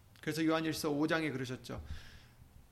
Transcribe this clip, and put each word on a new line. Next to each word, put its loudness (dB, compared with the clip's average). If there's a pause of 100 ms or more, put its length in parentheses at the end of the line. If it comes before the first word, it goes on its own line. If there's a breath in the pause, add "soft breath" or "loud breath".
(220)
그래서 0
요한 4
일 0
서 0
오 2
장에 2
그러셨죠. -6 (880 loud breath)